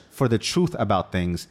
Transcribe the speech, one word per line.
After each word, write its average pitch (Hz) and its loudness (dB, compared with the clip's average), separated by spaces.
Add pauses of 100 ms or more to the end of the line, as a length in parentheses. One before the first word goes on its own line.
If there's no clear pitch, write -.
for - 0
the 113 2
truth 175 0
about 104 0
things, 87 -2